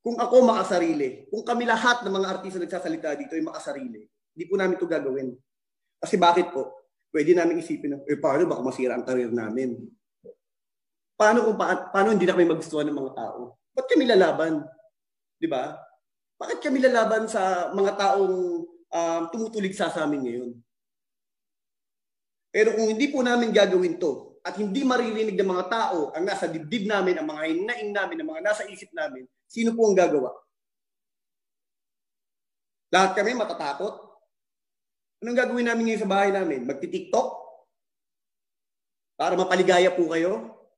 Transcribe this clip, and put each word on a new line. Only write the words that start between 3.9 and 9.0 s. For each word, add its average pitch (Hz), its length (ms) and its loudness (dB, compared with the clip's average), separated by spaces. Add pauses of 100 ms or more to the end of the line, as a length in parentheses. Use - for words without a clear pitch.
hindi 160 140 -12
po 196 80 0
namin 190 240 2
ito 165 80 -2
gagawin. 139 400 -2 (720)
Kasi 185 160 0
bakit 175 320 4
po? - 400 -8 (240)
Pwede 160 240 4
namin 170 240 2
isipin 143 340 -6
na, - 80 -14
"Eh, 147 140 -2
paano? 156 320 2
Baka 123 160 -4
masira 127 320 -2
ang 120 80 -6